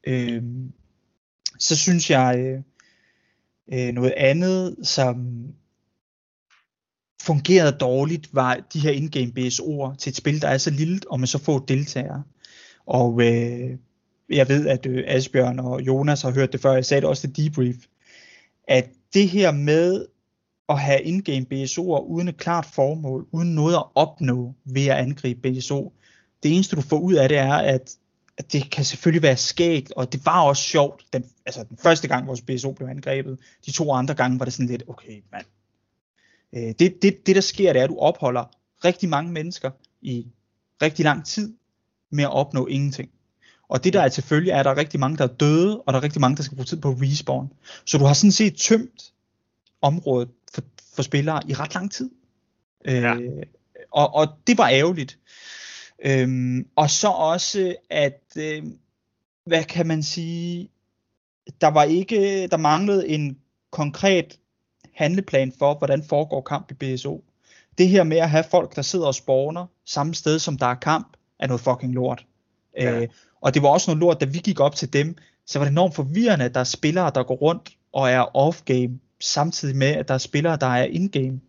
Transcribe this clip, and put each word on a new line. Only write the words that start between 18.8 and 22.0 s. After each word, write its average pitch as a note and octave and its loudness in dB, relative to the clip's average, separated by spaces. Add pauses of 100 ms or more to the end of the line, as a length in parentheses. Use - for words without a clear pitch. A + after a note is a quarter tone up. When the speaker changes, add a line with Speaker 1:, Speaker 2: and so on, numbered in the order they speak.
Speaker 1:
det G3 4
her F3+ 2
med D#3 2 (640)
at D3 0
have C#3 2
in-game D#3+ -4
B C3 -10 (140)
S - -8
O'er E3+ -2